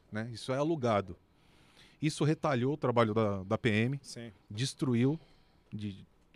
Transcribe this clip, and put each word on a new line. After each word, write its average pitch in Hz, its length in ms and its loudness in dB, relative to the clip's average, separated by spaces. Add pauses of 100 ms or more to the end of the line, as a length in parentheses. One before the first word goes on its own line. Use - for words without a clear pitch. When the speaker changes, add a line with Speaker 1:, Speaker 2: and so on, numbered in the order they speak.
(120)
Speaker 1:
Compreendo. 107 180 -4
Speaker 2:
né? 120 40 -10
Isso 120 200 -6
é 131 40 0
alugado. 120 600 0 (800)
Isso 156 240 -2
retalhou 143 520 0
o - 20 -12
trabalho 117 360 2
da, 101 300 2
da 104 140 -2
P 120 120 2
M, 117 340 2
Speaker 1:
Sim. 117 280 -16 (180)
Speaker 2:
destruiu, 131 680 0 (540)
de, 104 320 -10 (300)